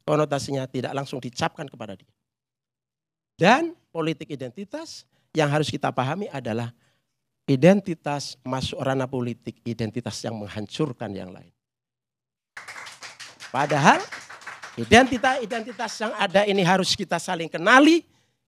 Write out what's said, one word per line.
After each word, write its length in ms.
konotasinya 640
tidak 320
langsung 240
dicapkan 480
kepada 240
dia. 160
Dan 400
politik 400
identitas 720
yang 160
harus 200
kita 200
pahami 400
adalah 440
identitas 960
masuk 340
ranah 300
politik, 560
identitas 580
yang 140
menghancurkan 760
yang 220
lain. 180
Padahal 480
identitas-identitas 1120
yang 160
ada 320
ini 160
harus 320
kita 240
saling 300
kenali, 540